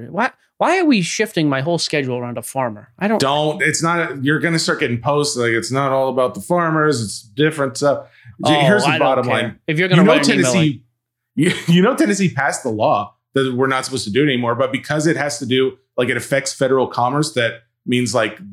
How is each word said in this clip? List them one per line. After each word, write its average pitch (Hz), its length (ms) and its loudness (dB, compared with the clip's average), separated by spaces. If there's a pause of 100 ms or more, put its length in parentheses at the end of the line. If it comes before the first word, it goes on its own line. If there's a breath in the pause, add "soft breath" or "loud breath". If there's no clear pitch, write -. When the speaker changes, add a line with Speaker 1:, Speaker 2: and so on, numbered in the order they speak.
(100)
Speaker 1:
why, 220 220 -2 (240)
why 339 240 2
are 349 40 2
we 262 160 4
shifting 170 480 0
my 135 120 0
whole 165 180 -2
schedule 135 380 -2
around 120 200 -6
a 120 60 -8
farmer? 117 460 -6 (100)
I 185 80 -2
don't 214 140 0
Speaker 2:
Don't. 147 420 0
It's 151 180 0
not, 165 440 -2
you're 151 160 2
gonna 165 180 0
start 165 220 -2
getting 120 200 -2
posts 147 360 -2
like, 117 160 0
"It's 113 180 -2
not 135 220 0
all 135 160 0
about 127 260 0
the 190 60 -12
farmers. 160 600 0
It's 101 220 -8
different 139 540 -2
stuff." 143 320 0 (340 loud breath)
Speaker 1:
Oh, 151 180 2
Speaker 2:
Here's 202 220 4
the 139 60 2
Speaker 1:
I 160 100 0
don't 151 80 2
Speaker 2:
bottom 127 200 2
Speaker 1:
care. 127 80 0
Speaker 2:
line. 110 240 -4 (100)
Speaker 1:
If 156 100 -2
you're 185 100 0
gonna 180 140 6
Speaker 2:
You 190 40 8
know 160 80 6
Speaker 1:
write 151 140 2
an - 120 2
email, 127 120 2
Speaker 2:
Tennessee, 151 300 0 (540)
Speaker 1:
like 170 260 0
Speaker 2:
<laughs> - 60 -8
you, 170 80 6
you 175 60 6
know 247 120 4
Tennessee 202 400 2
passed 147 300 -2
the 123 60 -2
law 110 440 0 (200)
that 131 200 0
we're 131 140 2
not 131 160 -2
supposed 127 200 -6
to 107 60 -8
do 120 120 2
it 151 40 4
anymore, 120 300 0
but 127 160 0
because 147 340 -4
it 156 100 2
has 143 220 -4
to 131 80 -8
do, 131 320 0 (180)
like, 123 120 0
it 127 80 -2
affects 135 360 -4
federal 131 360 0
commerce, 139 460 -2
that 117 260 -2 (260)
means, 123 280 0
like, 107 240 0 (140)